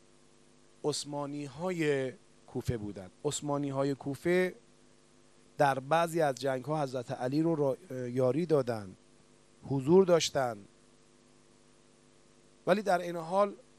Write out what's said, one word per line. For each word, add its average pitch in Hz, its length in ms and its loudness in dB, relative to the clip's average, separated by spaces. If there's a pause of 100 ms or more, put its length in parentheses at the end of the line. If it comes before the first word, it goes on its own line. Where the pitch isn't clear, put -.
(840)
عثمانی 143 600 -6
های 143 680 -2 (340)
کوفه 123 320 -4
بودن. 101 320 -12 (140)
عثمانی 143 460 -2
های 139 240 0
کوفه 175 600 0 (1040)
در 135 220 4
بعضی 160 400 0
از 143 140 2
جنگ 131 300 -4
ها 151 180 -2
حضرت 131 300 -6
علی 131 300 -2
رو 165 120 2
را-، 127 540 -2
یاری 127 380 2
دادن، 117 500 0 (640)
حضور 139 420 4
داشتن، 147 540 2 (2000)
ولی 202 160 2
در 185 160 2
این 175 180 -6
حال 190 380 0 (240)